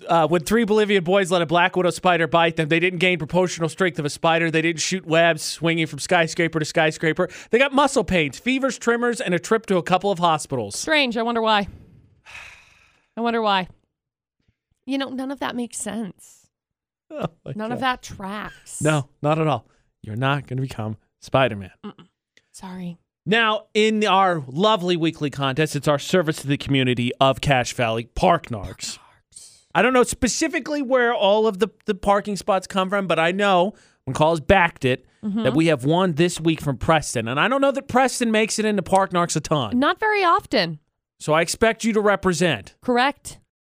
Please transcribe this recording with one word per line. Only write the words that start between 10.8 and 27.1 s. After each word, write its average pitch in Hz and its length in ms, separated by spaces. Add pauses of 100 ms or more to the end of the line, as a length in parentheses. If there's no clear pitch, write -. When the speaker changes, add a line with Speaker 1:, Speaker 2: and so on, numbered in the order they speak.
Speaker 2:
I 233 60
wonder 226 220
why. 214 240 (1500)
I 226 60
wonder 233 220
why. 196 240 (1200)
You 269 100
know, 269 120
none 262 200
of 277 120
that 240 140
makes 240 220
sense. - 640 (680)
Speaker 1:
Oh 294 160 (180)
my 147 100
Speaker 2:
None 220 160
of 240 80
Speaker 1:
God. 262 60
Speaker 2:
that 254 160
tracks. 196 800
Speaker 1:
No, 147 280 (120)
not 151 160
at 160 80
all. 135 220 (340)
You're 107 140
not 135 320
gonna 131 160
become 110 340 (240)
Spider-Man. 117 480 (160)
Speaker 2:
Mm-mm. 175 220 (440)
Sorry. 180 460 (300)
Speaker 1:
Now, 214 380 (100)
in 214 300
our 185 420
lovely 180 500
weekly 156 320
contest, 139 460
it's 143 120
our 147 120
service 160 380
to 131 100
the 143 100
community 127 640